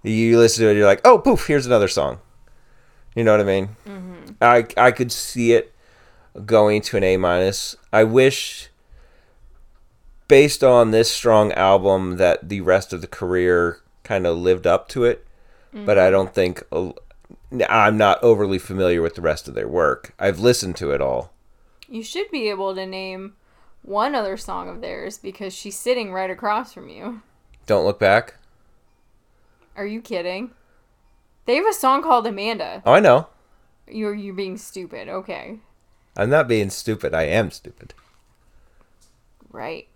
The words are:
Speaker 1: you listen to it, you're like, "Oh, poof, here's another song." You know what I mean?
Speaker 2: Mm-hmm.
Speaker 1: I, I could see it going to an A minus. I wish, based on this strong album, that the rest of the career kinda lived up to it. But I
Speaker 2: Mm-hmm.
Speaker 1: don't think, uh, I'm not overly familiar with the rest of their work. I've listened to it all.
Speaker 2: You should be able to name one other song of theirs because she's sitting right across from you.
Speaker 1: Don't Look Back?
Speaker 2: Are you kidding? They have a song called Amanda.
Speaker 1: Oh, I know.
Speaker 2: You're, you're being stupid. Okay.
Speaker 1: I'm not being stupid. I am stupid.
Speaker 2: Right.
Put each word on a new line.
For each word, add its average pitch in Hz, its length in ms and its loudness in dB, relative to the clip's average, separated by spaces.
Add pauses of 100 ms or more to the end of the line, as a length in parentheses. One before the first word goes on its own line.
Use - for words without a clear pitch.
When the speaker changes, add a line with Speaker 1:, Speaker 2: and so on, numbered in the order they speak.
Speaker 1:
you 113 360 2
listen 113 260 4
to 107 60 6
it, 104 60 4
you're 104 100 4
like, 98 180 4
"Oh, 233 140 8
poof, - 280 0
here's 139 200 0
another 107 220 2
song." 69 300 -4 (960)
You 117 100 -2
know 110 80 6
what 107 80 6
I 101 40 0
mean? 98 320 -2 (100)
Speaker 2:
Mm-hmm. 185 380 -18 (160)
Speaker 1:
I, 120 260 4 (100)
I 123 160 6
could 123 200 -4
see 117 400 -2
it - 220 2 (720)
going 107 360 4
to - 140 -6
an 95 80 0
A 92 120 4
minus. 92 600 -2 (160)
I 110 120 6
wish, 131 640 0 (1600)
based 143 340 6
on 120 280 4
this 113 200 2
strong 107 420 2
album, 95 640 2
that 87 320 0
the 101 120 -8
rest 92 320 0
of 87 80 -10
the - 60 -12
career 90 760 -2 (240)
kinda 92 280 -2
lived 90 340 0
up 90 240 0
to 123 140 -2
it. - 220 -2 (460)
But 202 260 0
I 92 80 6
Speaker 2:
Mm-hmm. 92 60 4
Speaker 1:
don't 95 220 0
think, 90 280 -2 (100)
uh, 87 180 -6 (800)
I'm 107 280 4
not 104 280 4
overly 101 340 2
familiar 92 440 -2
with 82 120 -4
the 87 80 -14
rest 78 240 -2
of 65 80 -16
their 52 140 -8
work. 76 500 -2
I've 92 220 -2
listened 107 380 0
to 73 120 -6
it 69 100 -2
all. 64 320 -4 (560)
Speaker 2:
You 226 140 -14
should 392 300 -10
be 233 160 -6
able 190 260 -6
to 190 120 -10
name 190 480 -14 (480)
one 240 340 -4
other 196 200 -6
song 180 320 -12
of 175 120 -16
theirs 180 380 -12
because 190 360 -14
she's - 240 -16
sitting 233 340 -4
right 190 180 -6
across 214 440 -6
from - 140 -20
you. 208 340 -16 (440)
Speaker 1:
Don't 98 180 0
Look 101 160 -2
Back? 104 380 0 (1400)
Speaker 2:
Are 202 100 -10
you 220 160 -10
kidding? 190 480 -10 (960)
They 240 80 0
have 359 120 0
a 415 60 0
song 262 300 0
called 233 240 0
Amanda. 202 580 -8
Speaker 1:
Oh, 120 100 4
I 185 60 8
know. 156 280 4 (580)
Speaker 2:
You're, 214 280 -8
you're 202 200 -12
being 190 240 -10
stupid. 170 500 -16
Okay. 190 520 -14 (560)
Speaker 1:
I'm 110 140 -2
not 147 180 2
being 107 220 0
stupid. - 440 -6
I 80 100 0
am 87 280 -2
stupid. - 420 -20 (1600)
Speaker 2:
Right. - 460 -16